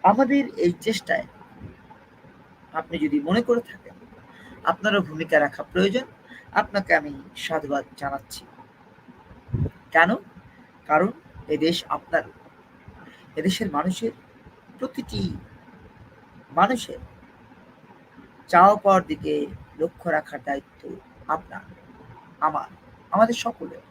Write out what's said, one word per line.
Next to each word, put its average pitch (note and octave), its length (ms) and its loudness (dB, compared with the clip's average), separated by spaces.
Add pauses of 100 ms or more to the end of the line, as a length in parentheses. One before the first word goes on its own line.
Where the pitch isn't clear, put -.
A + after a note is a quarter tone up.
আমাদের C4 400 4 (200)
এই F3 80 4 (120)
চেষ্টায় - 420 -2 (1500)
আপনি D#3+ 300 -6
যদি D3 140 0 (100)
মনে G#3 200 4
করে A#3+ 220 2
থাকেন - 240 -20 (760)
আপনারও G3+ 380 0
ভূমিকা D#3 300 -2
রাখা D3 240 -2 (100)
প্রয়োজন, G3 340 0 (540)
আপনাকে G3+ 300 -4 (100)
আমি D3 120 -10 (320)
সাধুবাদ C#3+ 400 -4 (160)
জানাচ্ছি। C#3 420 -8 (1500)
কেন? E3 160 6 (800)
কারণ E3 220 2 (440)
এদেশ D#3+ 220 0 (200)
আপনার, D#3 280 -4 (1120)
এদেশের F#3 400 -4
মানুষের, F#3+ 360 -4 (680)
প্রতিটি B3+ 440 -8 (1400)
মানুষের A3+ 420 0 (1500)
চাওয়া F#3+ 320 10
পাওয়ার F#3+ 280 6
দিকে D3+ 220 -4 (480)
লক্ষ্য E3+ 360 -4
রাখার D3 320 -6
দায়িত্ব - 340 -8 (520)
আপনার, - 300 -12 (800)
আমার, D#3 260 -2 (440)
আমাদের A3+ 320 4
সকলের। - 460 -8